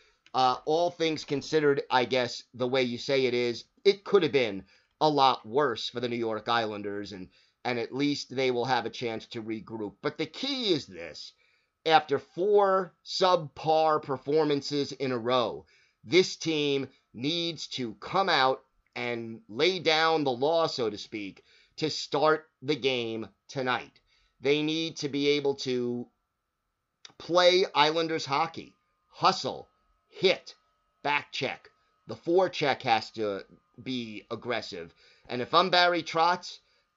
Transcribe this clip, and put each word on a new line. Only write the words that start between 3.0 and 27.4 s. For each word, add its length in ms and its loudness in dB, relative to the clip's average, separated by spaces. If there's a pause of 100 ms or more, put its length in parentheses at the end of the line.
it 80 0
is, 300 -2 (200)
it 180 4
could 200 4
have 80 0
been 320 0 (360)
a 80 4
lot 380 4
worse 440 -2
for 100 -8
the 100 -2
New 60 -4
York 340 -4
Islanders, 600 -2
and, 160 -14 (380)
and 120 -2
at 160 -6
least 420 -4
they 140 0
will 160 0
have 220 0
a 20 -6
chance 380 -8
to 160 -10
regroup. 580 -8
But 160 -6
the 80 -4
key 480 -4
is 140 -4
this. 460 -14 (520)
After 320 4
four 800 2 (100)
subpar 960 2
performances 880 0
in 200 -4
a 80 -2
row, 480 -2 (360)
this 320 4
team 520 -2 (260)
needs 540 -6
to 320 -8
come 280 0
out 360 2 (320)
and 520 -6
lay 300 0
down 460 2
the 80 0
law, 340 0
so 240 -2
to 80 -8
speak, 460 -12 (320)
to 160 -4
start 580 0 (140)
the 120 -2
game 520 -2 (200)
tonight. 540 -4 (380)
They 220 2
need 360 -2
to 120 -4
be 200 0
able 260 2
to 520 -4 (1120)
play 560 6